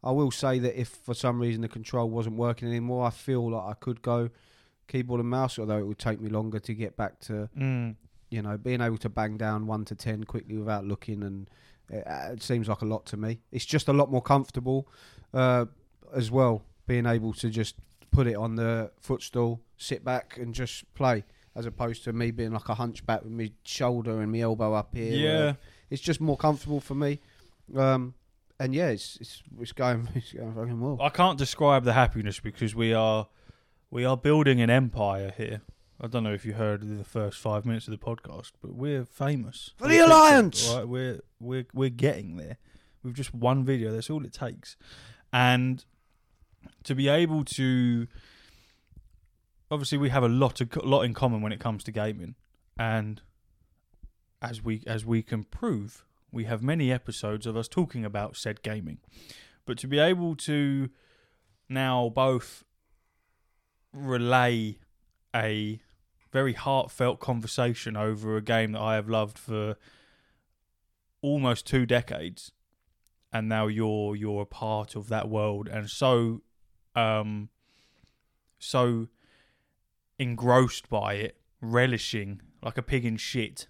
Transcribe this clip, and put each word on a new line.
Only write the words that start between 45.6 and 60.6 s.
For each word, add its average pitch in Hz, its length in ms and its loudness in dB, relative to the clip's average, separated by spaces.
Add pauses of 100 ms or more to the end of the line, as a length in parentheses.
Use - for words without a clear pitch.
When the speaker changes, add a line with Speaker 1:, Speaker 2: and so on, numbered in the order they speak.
Speaker 2:
to 135 120 -2
be 139 140 2
able 156 360 4
to, 123 640 2 (1600)
obviously, 147 260 -2
we 139 120 2
have 127 140 4
a 120 60 6
lot 127 320 2
of 120 80 -2
co-, - 160 -6
lot 135 160 4
in 120 120 0
common 113 280 0
when 107 100 -2
it - 80 -8
comes 110 260 -4
to 110 60 -10
gaming, 104 440 -6 (420)
and 110 440 -2 (1200)
as 117 220 -10
we, 110 240 -4
as 110 180 -6
we 113 160 2
can 110 220 -6
prove, 113 600 -6 (260)
we 110 140 -6
have 113 180 -4
many 143 280 2
episodes 107 540 -4
of 113 120 -4
us 113 100 -6
talking 131 380 -2
about 104 320 -6
said 107 240 -8
gaming. 101 380 -8 (680)
But 123 140 -6
to 131 80 -10
be 143 120 2
able 170 380 4
to 139 520 0 (760)